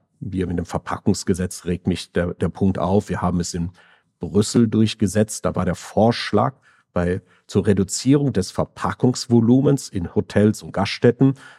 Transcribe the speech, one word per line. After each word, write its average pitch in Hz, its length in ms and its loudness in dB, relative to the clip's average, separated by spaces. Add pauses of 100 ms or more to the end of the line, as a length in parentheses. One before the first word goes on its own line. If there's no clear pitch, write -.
(240)
wir 92 220 -4
mit 85 100 -4
dem 85 80 -4
Verpackungsgesetz - 1040 -4
regt 87 200 -4
mich - 260 -4
der, 87 200 -2
der 90 160 -2
Punkt 95 300 0
auf. 95 320 0
Wir 85 100 -6
haben 87 200 0
es 87 120 -6
in 87 180 -6 (500)
Brüssel 113 480 2
durchgesetzt. 107 760 0
Da 85 100 -2
war 90 120 -2
der 87 80 -2
Vorschlag, 117 800 0 (400)
bei, 90 260 -2 (260)
zur 95 200 -2
Reduzierung 123 640 2
des 92 200 -4
Verpackungsvolumens 123 1400 2
in 87 240 -6
Hotels - 480 2
und 80 100 -14
Gaststätten 120 600 2 (240)